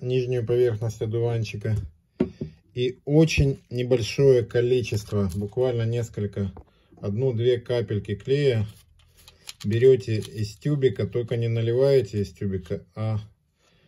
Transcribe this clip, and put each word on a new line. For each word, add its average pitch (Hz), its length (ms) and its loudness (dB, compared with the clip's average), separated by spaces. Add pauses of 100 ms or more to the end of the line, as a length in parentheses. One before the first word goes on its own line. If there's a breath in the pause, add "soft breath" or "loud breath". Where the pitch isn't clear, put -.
нижнюю 123 460 -2
поверхность 120 560 0
одуванчика. 113 760 -2 (960 loud breath)
И 127 320 -4
очень 147 640 4
небольшое 123 800 4
количество, 117 880 0
буквально 117 480 -2
несколько, 107 720 -4 (500 soft breath)
одну-две 120 580 0
капельки 110 540 -4
клея 131 520 0 (960 loud breath)
берёте 117 580 4
из 104 360 -8
тюбика, 131 500 -2
только 120 300 -4
не 117 120 -2
наливаете 117 760 2
из 95 100 -6
тюбика, 98 640 -6
а 110 240 -4 (680 soft breath)